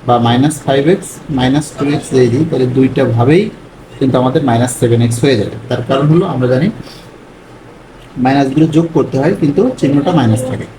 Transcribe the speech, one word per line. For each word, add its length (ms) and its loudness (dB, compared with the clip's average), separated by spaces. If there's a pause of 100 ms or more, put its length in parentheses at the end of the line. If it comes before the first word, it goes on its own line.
বা 120 2
মাইনাস 440 2
ফাইভ 260 0
এক্স 200 0 (220)
মাইনাস 480 -2
টু 60 -2
এক্স 300 -4
যদি 140 4
দিই, 220 0
তাহলে 160 0
দুইটা 380 0
ভাবেই 460 2 (480)
কিন্তু 200 0
আমাদের 260 0
মাইনাস 360 0
সেভেন 220 2
এক্স 220 -2
হয়ে 120 2
যাবে। 200 -4 (120)
তার 200 -4
কারণ 180 0
হলো 200 4
আমরা 220 -2
জানি 220 2 (1500)
মাইনাসগুলো 480 2
যোগ 280 0
করতে 240 0
হয়, 160 0
কিন্তু 440 0
চিহ্নটা 340 0
মাইনাস 380 2
থাকে। 140 -8 (140)